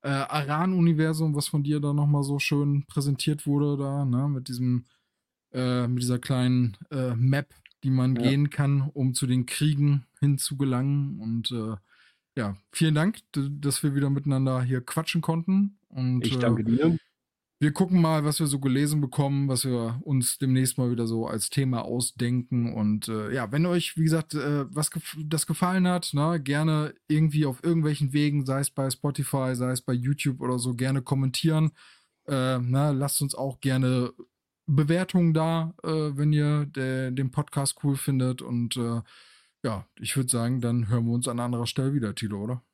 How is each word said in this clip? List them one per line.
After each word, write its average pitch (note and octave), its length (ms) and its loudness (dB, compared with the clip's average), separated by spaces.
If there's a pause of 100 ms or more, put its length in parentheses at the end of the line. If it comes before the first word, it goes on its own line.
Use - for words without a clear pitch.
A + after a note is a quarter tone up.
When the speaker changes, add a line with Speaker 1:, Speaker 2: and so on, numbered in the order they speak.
Speaker 1:
äh, C#3+ 80 -6
Aran-Universum, D#3 1300 0
was C#3+ 120 -4
von D3 160 0
dir D3 160 0
da C#3+ 140 0
noch D3 140 2
mal C#3+ 160 2
so C#3+ 140 -2
schön C#3+ 480 0
präsentiert C#3+ 600 -2
wurde C#3+ 320 2
da, C#3 260 -2
ne, B2+ 240 0
mit C3 200 -4
diesem, B2 380 -2 (680)
äh, B2+ 360 0
mit B2 140 -2
dieser B2 180 0
kleinen, B2+ 560 2 (140)
äh, B2+ 260 -4
Map, C3+ 380 0 (300)
die C3+ 60 0
man C3 260 2
Speaker 2:
Ja. - 20 -2
Speaker 1:
gehen C#3 320 2
kann, C#3+ 320 2 (120)
um C3 200 0
zu C#3 120 -2
den B2+ 200 2
Kriegen C#3+ 600 0 (140)
hinzugelangen. C#3 1000 0
Und, A2+ 320 -4
äh, A2 240 -6 (640)
ja, G2+ 180 -4 (160)
vielen D#3+ 240 4
Dank, F3 240 0 (140)
d-, C#3 160 -2
dass C#3+ 340 -2
wir C#3+ 120 2
wieder C#3 140 2
miteinander C3+ 520 2
hier B2+ 220 0
quatschen - 380 -2
konnten. F#3+ 560 0 (100)
Und, B2+ 420 -2
Speaker 2:
Ich B2+ 80 0
Speaker 1:
äh, - 0 -
Speaker 2:
danke A#2 260 2
dir. C#3 320 4 (640)
Speaker 1:
wir D3+ 120 2
gucken F3+ 280 4
mal, D#3+ 240 4
was D3 160 0
wir D#3 80 0
so C#3 100 -2
gelesen C#3+ 420 0
bekommen, C#3 480 0
was C3 160 0
wir A#2+ 380 -2
uns C3 360 0
demnächst C3 400 2
mal B2 120 0
wieder A#2 160 0
so A2+ 220 -2
als A2 200 -4
Thema B2+ 360 -2
ausdenken. B2 880 -2
Und, G#2+ 340 0
äh, G#2+ 240 -4
ja, A#2+ 200 -4
wenn D3+ 140 2
euch, F3 300 0
wie D#3+ 60 0
gesagt, D#3+ 320 0
äh, C#3+ 300 0 (100)
was D3 160 -2
gef-, - 340 -10
das D3+ 220 -2
gefallen F3+ 400 0
hat, F3+ 260 -2
ne, D#3 300 0
gerne D3+ 500 0 (140)
irgendwie D3+ 400 2
auf B2+ 160 -4
irgendwelchen D3+ 500 0
Wegen, D3 340 2
sei C3+ 140 0
es C#3 100 -2
bei C3+ 200 -2
Spotify, C3 640 -2
sei B2+ 160 -2
es B2+ 100 -2
bei - 120 -4
YouTube C3 480 -2
oder B2+ 180 -2
so, B2 160 -2
gerne C3 280 -2
kommentieren. D3+ 680 2 (560)
Äh, C3 320 0
ne, C3+ 340 2
lasst C#3 300 -2
uns C#3 140 -4
auch C3+ 240 -6
gerne B2+ 520 2 (540)
Bewertungen E3 680 4
da, D#3+ 400 0 (100)
äh, - 40 -4 (280)
wenn D3+ 160 2
ihr D3 340 2
de-, C3 460 -4
den C3 180 -2
Podcast C#3+ 540 -4
cool C#3 120 2
findet. B2+ 460 0
Und, A#2+ 340 -2
äh, A#2 260 -2 (600)
ja, G#2 220 -4 (140)
ich - 160 -4
würd C3 140 0
sagen, A#2+ 300 0
dann A#2 280 0
hören A#2 180 2
wir A#2 80 2
uns B2 140 -2
an A#2+ 120 -4
anderer A#2+ 280 -2
Stelle C3+ 260 -2
wieder, A2 200 -2
Thilo, G2+ 280 -6
oder? B2 200 -6 (120)